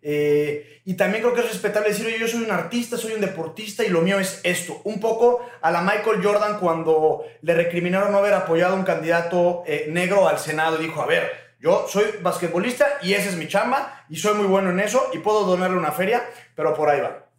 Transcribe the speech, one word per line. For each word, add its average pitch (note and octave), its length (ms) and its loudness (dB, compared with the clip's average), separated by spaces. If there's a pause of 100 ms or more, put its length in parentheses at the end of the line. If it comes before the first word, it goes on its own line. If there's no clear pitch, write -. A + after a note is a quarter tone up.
Eh, D3 840 -2
y F#3 100 -4
también G3+ 280 0
creo A#3+ 120 2
que A#3 60 0
es - 80 0
respetable G#3 400 -2
decir, A3 180 -2
"Oye, A3+ 140 -4
yo A3+ 80 -2
soy A#3 160 -2
un A3 80 -2
artista, A3 440 -4
soy A3 180 -6
un G#3+ 60 -4
deportista G3 640 -4
y G3+ 40 0
lo E3 140 2
mío G3 180 2
es F#3 240 -6
esto". - 400 -4
Un G#3+ 160 -4
poco A#3 400 2 (200)
a G3+ 120 2
la F3 100 2
Michael G#3+ 400 0
Jordan G#3 380 2
cuando D#3+ 640 2 (180)
le E3 120 2
recriminaron F3 580 0
no G3+ 60 4
haber G3+ 160 4
apoyado F3+ 420 2
a - 20 -2
un F#3+ 60 -2
candidato, F3 840 0
eh, D3+ 240 -2
negro F3+ 380 2
al C#3+ 100 2
Senado. D#3+ 400 -2
Dijo, D#3 240 -4
"A B2+ 40 -2
ver, E3 220 0 (300)
yo F3+ 300 2
soy G3+ 160 2 (180)
basquetbolista F3+ 640 0 (160)
y F3+ 120 0
esa G3 160 0
es F3+ 60 -6
mi D3+ 120 -6
chamba B3 600 -2
y D#3+ 80 -12
soy G#3 180 0
muy G#3 120 0
bueno F#3+ 240 2
en F3+ 80 0
eso G#3+ 340 0
y - 60 -6
puedo G#3+ 260 2
donarle F#3 320 2
una D#3+ 140 0
feria, G3 320 0 (320)
pero D#3 200 0
por D3+ 140 0
ahí C#3+ 120 4
va". - 260 -6 (120)